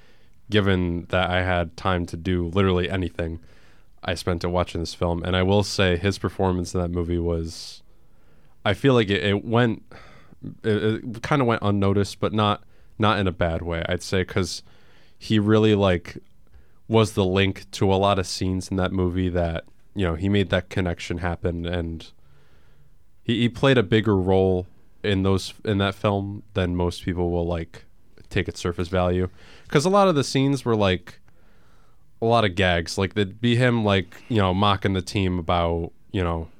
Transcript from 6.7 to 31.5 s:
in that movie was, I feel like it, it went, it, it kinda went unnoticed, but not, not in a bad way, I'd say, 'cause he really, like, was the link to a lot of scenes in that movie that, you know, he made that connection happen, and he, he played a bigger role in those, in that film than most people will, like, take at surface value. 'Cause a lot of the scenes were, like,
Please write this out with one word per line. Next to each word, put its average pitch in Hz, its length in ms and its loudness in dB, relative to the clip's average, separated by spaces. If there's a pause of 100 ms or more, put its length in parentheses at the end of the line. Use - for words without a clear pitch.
in 92 80 -2
that 87 80 -2
movie 87 300 -2
was, 85 640 -6 (800)
I 104 100 2
feel 131 220 4
like 113 160 2
it, 98 120 0
it 101 220 0
went, 117 380 2 (800)
it, 110 420 0
it 117 160 -12
kinda 139 240 0
went 117 160 0
unnoticed, 98 580 0
but 101 140 -2
not, 104 300 0 (340)
not 104 220 2
in 98 80 0
a 90 40 -2
bad 85 300 -2
way, 82 260 -6
I'd 90 140 -2
say, 92 240 -2
'cause - 380 -4 (560)
he - 180 0
really, 107 380 6
like, 95 420 2 (680)
was 110 260 4
the 101 120 2
link 95 460 0
to 95 220 2
a 95 40 4
lot 98 200 4
of 92 80 -2
scenes 92 440 -4
in 95 80 -2
that 92 140 0
movie 92 380 0
that, 85 360 -2 (300)
you 101 100 0
know, 82 100 0
he 90 140 -2
made 101 200 2
that 92 200 -2
connection 87 500 -4
happen, 85 460 -4
and 82 460 -6 (1120)
he, 117 180 -2
he 120 80 2
played 135 280 2
a 113 60 4
bigger 107 320 2
role 92 520 2 (360)
in 98 200 0
those, 95 300 0 (100)
in 104 160 0
that 98 160 0
film 101 480 -2 (100)
than 90 220 0
most 87 280 -2
people 87 280 -2
will, 85 160 -2
like, 85 380 -8 (440)
take 92 180 -2
at 101 100 -8
surface 90 320 -4
value. 90 400 0 (380)
'Cause 143 180 0
a 185 40 2
lot 196 180 6
of 170 80 2
the 139 80 0
scenes 139 420 0
were, 117 100 2
like, 98 440 0 (1040)